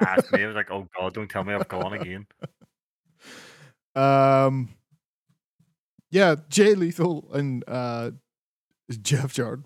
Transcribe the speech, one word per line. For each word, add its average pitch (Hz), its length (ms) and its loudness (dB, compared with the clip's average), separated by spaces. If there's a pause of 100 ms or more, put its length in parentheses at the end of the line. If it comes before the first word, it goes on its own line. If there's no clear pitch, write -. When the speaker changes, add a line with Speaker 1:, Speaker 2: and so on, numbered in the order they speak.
Speaker 1:
ask 185 320 0
me. 101 100 0
I - 40 -4
was 110 100 -8
like, 104 120 -4
"Oh, 98 200 -8 (100)
God, 92 140 -4
don't 107 160 -10
tell 95 160 -6
me 104 80 -6
I've 98 160 -4
gone 92 240 -6
again." 101 340 -12 (140)
Speaker 2:
<laughs> - 1500 -20
Um, 135 760 4 (1400)
yeah, 175 240 6 (140)
Jay 208 260 6
Lethal 170 580 -2
and, 135 340 -4
uh, 120 440 -6 (920)
Jeff 135 320 -2
Jarrett 120 320 -8